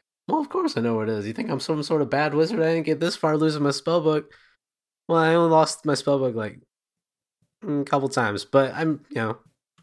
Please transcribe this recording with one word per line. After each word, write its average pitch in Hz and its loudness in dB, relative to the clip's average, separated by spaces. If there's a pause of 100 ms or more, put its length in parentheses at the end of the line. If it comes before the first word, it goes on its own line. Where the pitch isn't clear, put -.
(280)
Well, - 0
of 285 -6
course 359 -2
I 117 0
know 117 0
where 110 -2
it - 0
is. 104 -4
You 113 -6
think 226 -6
I'm 139 -2
some 151 -4
sort 156 0
of 127 -2
bad 147 0
wizard? 160 0
I 160 2
didn't 160 -2
get 156 0
this 165 -2
far 156 0
losing 151 0
my 143 2
spell 165 -2
book. 151 0 (760)
Well, 165 2
I 160 4
only 170 4
lost 156 4
my 147 2
spell 139 0
book, 127 -2
like, 107 -6 (1000)
mm, 147 -2
a 139 -6
couple 139 0
times, 104 -2
but 135 2
I'm, 156 -4
you - -10
know, 113 -4 (460)